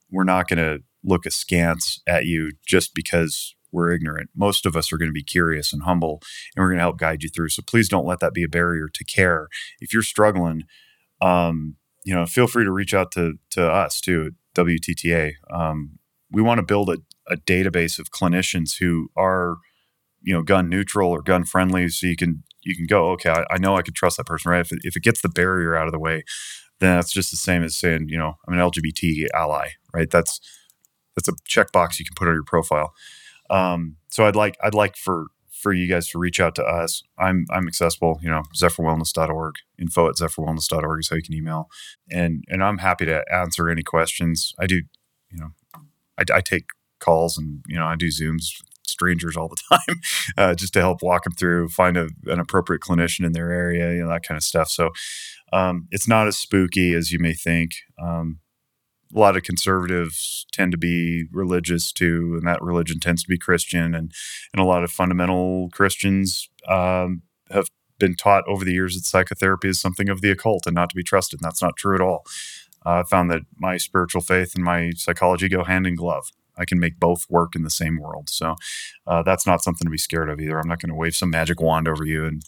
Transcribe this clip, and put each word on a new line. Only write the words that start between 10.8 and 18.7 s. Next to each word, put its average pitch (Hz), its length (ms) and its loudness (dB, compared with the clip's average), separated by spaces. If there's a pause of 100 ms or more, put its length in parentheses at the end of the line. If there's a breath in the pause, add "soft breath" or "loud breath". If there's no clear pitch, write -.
um, 85 560 2 (280)
you 95 80 -4
know, 87 140 0
feel 117 220 4
free 120 160 2
to 98 80 0
reach 95 200 -2
out 95 200 2
to, 92 220 0 (160)
to 90 140 0
us 82 360 0
too 82 260 0
at 82 60 -10 (220)
W 85 240 2
T 85 160 -6
T 85 200 0
A. 78 220 -2 (120)
Um, 76 520 -6 (320)
we 104 100 4
wanna 117 220 4
build 101 260 2
a, 82 60 -2 (360)
a 87 40 0
database 90 640 0
of - 100 -18
clinicians 90 680 0